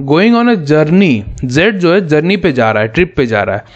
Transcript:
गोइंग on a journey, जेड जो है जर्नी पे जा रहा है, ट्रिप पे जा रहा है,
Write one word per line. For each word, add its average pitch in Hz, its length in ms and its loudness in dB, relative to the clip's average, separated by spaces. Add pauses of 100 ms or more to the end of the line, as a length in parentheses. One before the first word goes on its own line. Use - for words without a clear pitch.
गोइंग 175 340 2
on 233 200 2
a - 20 -2 (100)
journey, 151 800 0
जेड 175 340 0
जो 175 140 2
है 196 140 0
जर्नी 156 300 0
पे 175 140 0
जा 120 200 0
रहा 104 120 0
है, 113 60 -2
ट्रिप 175 280 -2
पे 135 80 0
जा 107 180 0
रहा 98 120 -4
है, 104 80 -8 (120)